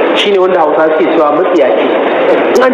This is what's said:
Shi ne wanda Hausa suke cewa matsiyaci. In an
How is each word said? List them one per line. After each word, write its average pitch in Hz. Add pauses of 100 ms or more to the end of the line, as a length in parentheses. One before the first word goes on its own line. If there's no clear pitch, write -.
(160)
Shi 202
ne 190
wanda 180
Hausa 160
suke 156
cewa 151
matsiyaci. 160 (680)
In 247
an 254